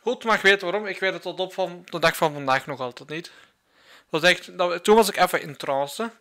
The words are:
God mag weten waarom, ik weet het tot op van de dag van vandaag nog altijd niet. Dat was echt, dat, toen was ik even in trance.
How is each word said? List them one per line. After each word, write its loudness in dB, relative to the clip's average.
God -6
mag 2
weten 4
waarom, -4
ik -8
weet 0
het -6
tot -10
op -4
van -6
de -10
dag 2
van 0
vandaag -2
nog -10
altijd -10
niet. -12
Dat -2
was 4
echt, -2
dat, -2
toen 6
was 6
ik -6
even 2
in -12
trance. -4